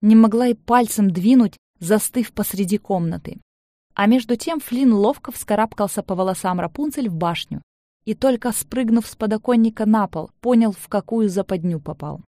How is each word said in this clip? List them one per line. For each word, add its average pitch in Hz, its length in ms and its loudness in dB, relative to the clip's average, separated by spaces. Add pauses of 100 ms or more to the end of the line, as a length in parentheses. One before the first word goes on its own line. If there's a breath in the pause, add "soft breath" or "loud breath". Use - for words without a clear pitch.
не 214 120 6
могла 226 320 6
и 240 80 2
пальцем 226 560 0
двинуть, 208 460 4 (240)
застыв 214 520 -2
посреди 202 460 -4
комнаты. 175 640 -6 (540)
А 202 120 0
между 240 300 2
тем 320 240 -6
Флинн 247 320 2
ловко 214 400 0
вскарабкался 214 720 -4
по 190 100 -6
волосам 185 460 -4
Рапунцель 262 480 -6
в 175 80 -6
башню - 440 -6 (440)
и 214 100 -4
только 247 360 0
спрыгнув 226 560 -2
с - 80 -18
подоконника 220 720 0
на 214 220 2
пол, - 320 -10
понял, 226 320 2
в - 160 -14
какую 214 400 -2
западню 175 500 -4
попал. 147 420 -12 (140)